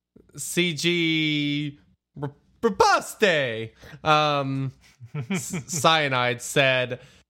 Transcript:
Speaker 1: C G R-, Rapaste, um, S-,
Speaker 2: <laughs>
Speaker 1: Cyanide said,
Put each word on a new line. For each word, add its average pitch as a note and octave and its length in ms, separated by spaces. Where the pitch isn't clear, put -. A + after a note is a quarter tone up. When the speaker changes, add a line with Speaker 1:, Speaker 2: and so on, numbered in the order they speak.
Speaker 1:
C F3 360
G D3+ 1040
R-, C#3+ 100
Rapaste, F3+ 1120
um, C#3 680
S-, F3+ 360
Speaker 2:
<laughs> - 0
Speaker 1:
Cyanide C3 760
said, B2+ 600